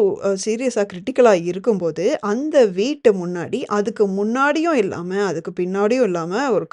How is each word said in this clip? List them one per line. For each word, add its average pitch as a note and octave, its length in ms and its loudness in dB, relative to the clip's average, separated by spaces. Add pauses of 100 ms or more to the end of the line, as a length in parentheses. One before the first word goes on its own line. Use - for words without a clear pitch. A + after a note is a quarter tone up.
(200)
அ, G3 160 0
சீரியஸா A3 480 -2
கிரிட்டிக்கலா G3 600 2
இருக்கும்போது, F3+ 760 0
அந்த B3+ 460 2
வீட்டு A3 460 2
முன்னாடி, F3+ 540 -4
அதுக்கு G#3 420 0
முன்னாடியும் C4+ 680 0
இல்லாம, F#3+ 480 -2
அதுக்கு E3+ 280 -4
பின்னாடியும் G3+ 500 0
இல்லாம, F#3+ 500 -2
ஒரு E3 200 0